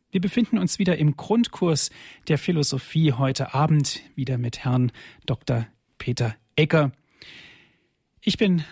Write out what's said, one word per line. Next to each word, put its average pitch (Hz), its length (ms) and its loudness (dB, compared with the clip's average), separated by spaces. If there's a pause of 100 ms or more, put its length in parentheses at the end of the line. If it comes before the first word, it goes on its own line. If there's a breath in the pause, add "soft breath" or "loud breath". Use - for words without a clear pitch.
(100)
Wir 190 100 0
befinden 220 380 0
uns 185 220 0
wieder 180 180 2
im 147 180 2
Grundkurs 190 720 0 (360 loud breath)
der 151 120 2
Philosophie 156 720 0
heute 135 420 -2
Abend, 147 480 0 (140)
wieder 131 220 -4
mit 120 260 -6
Herrn 127 260 2 (340 loud breath)
Doktor 113 440 -4 (300)
Peter 120 360 -4 (220)
Egger. 151 340 2 (1300 loud breath)
Ich - 140 0
bin 180 360 2